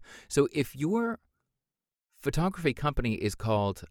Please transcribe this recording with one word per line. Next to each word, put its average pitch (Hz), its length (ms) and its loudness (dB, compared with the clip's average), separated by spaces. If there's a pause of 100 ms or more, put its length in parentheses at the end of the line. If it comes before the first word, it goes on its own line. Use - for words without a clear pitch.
(260)
So 143 260 4
if 143 220 -2
your 214 460 -2 (1000)
photography 160 560 0
company 127 400 0
is 104 220 -2
called 104 540 0